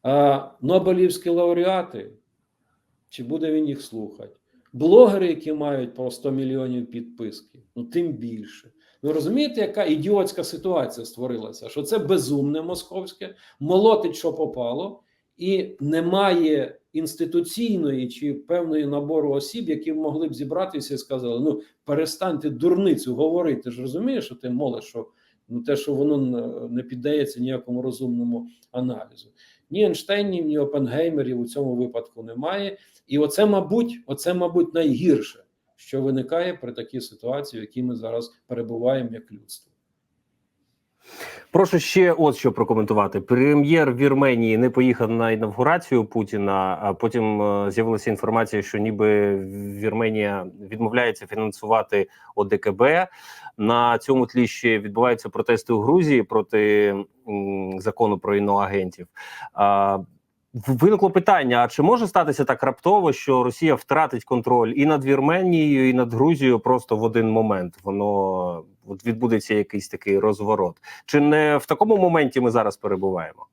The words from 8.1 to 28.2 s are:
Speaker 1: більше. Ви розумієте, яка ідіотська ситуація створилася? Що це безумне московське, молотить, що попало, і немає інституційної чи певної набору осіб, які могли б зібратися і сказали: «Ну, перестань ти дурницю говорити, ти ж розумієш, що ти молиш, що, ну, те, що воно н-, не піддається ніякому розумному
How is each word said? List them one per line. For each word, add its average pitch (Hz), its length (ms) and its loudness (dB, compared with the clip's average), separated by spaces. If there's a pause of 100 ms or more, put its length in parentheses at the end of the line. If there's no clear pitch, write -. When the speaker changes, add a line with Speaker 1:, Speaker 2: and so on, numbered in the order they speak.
Speaker 1:
більше. 113 580 -14 (300)
Ви 147 100 -4
розумієте, 214 500 -2
яка 202 240 -2
ідіотська 180 580 0
ситуація 139 640 -4
створилася? 113 640 -10
Що 147 140 -8
це 208 160 -2
безумне 147 640 -2
московське, 180 760 -10 (240)
молотить, 185 560 4
що 160 180 -4
попало, 135 680 -6 (360)
і 185 420 -2
немає 165 1000 0 (140)
інституційної 160 1120 -2
чи 143 260 -6
певної 156 520 -2
набору 143 460 -2
осіб, 151 380 -4
які 156 240 -4
могли 156 340 -4
б 139 60 -8
зібратися 147 600 -6
і 135 40 -6
сказали: 123 420 -6
«Ну, 151 220 -2 (240)
перестань 156 540 -2
ти 151 100 -4
дурницю 156 680 0
говорити, 160 460 0
ти 123 100 -10
ж 123 100 -12
розумієш, 180 440 -6
що 123 100 -16
ти 127 140 -10
молиш, 123 360 -4
що, 113 220 -12 (420)
ну, 120 120 -8
те, 143 140 -2
що 143 180 -4
воно 147 220 0
н-, 120 540 -4
не 120 140 -6
піддається 131 560 -4
ніякому 123 420 -6
розумному 120 680 -4 (240)